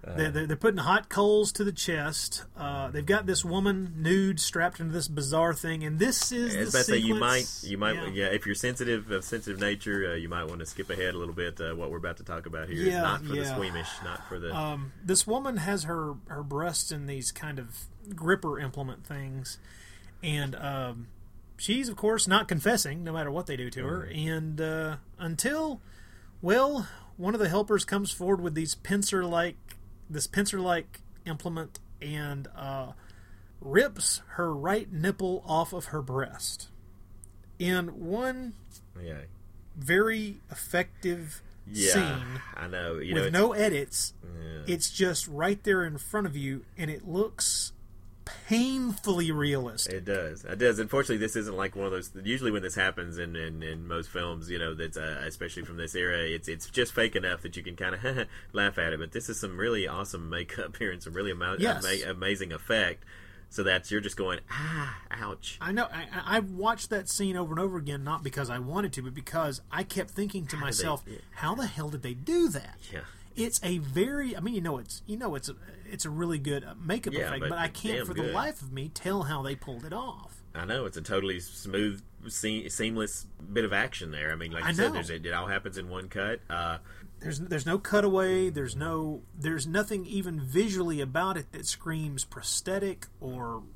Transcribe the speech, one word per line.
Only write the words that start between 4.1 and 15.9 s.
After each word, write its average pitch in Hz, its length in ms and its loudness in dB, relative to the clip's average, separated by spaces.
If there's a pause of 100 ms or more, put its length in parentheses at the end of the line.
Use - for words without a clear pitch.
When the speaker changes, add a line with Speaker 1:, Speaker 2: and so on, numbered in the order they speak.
Speaker 2:
strapped - 400 2
into 165 140 -2
this 165 160 0
bizarre 156 440 4
thing, 160 300 0
and 156 160 0
this 247 320 6
is 240 240 2
Speaker 1:
As 202 180 2
Speaker 2:
the - 60 6
Speaker 1:
I - 40 8
say, 208 160 6
you 113 180 6
might, 123 240 6
Speaker 2:
sequence. - 300 -4
Speaker 1:
you 98 80 0
might, 107 180 4
Speaker 2:
Yeah. 87 100 -4
Speaker 1:
yeah, 98 200 0
if 101 200 2
you're 101 80 2
sensitive, 120 560 0
of 95 140 0
sensitive 101 360 -4
nature, 101 520 2
uh, - 20 0
you 82 140 -2
might 85 160 -2
wanna 82 220 -6
skip - 220 -6
ahead 90 280 0
a - 20 -2
little 85 160 -4
bit. 85 260 -2
Uh, 82 140 -2
what 82 160 -4
we're 82 80 -6
about 85 200 -4
to - 40 -14
talk 85 240 -6
about 80 220 -6
here 87 120 -2
is 185 60 4
Speaker 2:
Yeah, 180 160 4
Speaker 1:
not - 200 2
for 151 100 -8
the 143 100 0
Speaker 2:
yeah. 135 120 -2
Speaker 1:
squeamish, 87 340 -2 (160)
not 87 240 -6
for 92 100 -6
the 85 160 -4
Speaker 2:
Um, 147 380 -4 (120)
this 185 220 4
woman 254 320 0
has 185 240 0
her, 156 320 -2 (140)